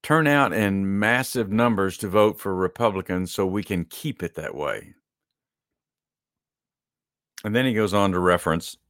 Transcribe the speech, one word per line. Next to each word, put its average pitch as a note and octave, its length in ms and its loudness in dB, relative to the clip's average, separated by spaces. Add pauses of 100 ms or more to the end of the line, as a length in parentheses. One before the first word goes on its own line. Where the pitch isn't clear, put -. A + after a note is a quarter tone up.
"Turn D#3 240 2
out C#3+ 260 4
in G2 460 0
massive A#2 540 0
numbers G#2+ 460 2
to G#2 100 -6
vote G#2 320 4
for G2 120 -4
Republicans F#2 800 -2
so G2 160 -2
we G2 160 -2
can F2+ 220 -4
keep - 360 -10
it E2+ 140 -8
that C#2+ 200 -10
way." C#2+ 400 -8 (2500)
And G#2 100 -4
then B2+ 120 2
he A#2+ 80 0
goes G#2 200 0
on G2+ 160 4
to F2+ 80 0
reference F2 580 0 (140)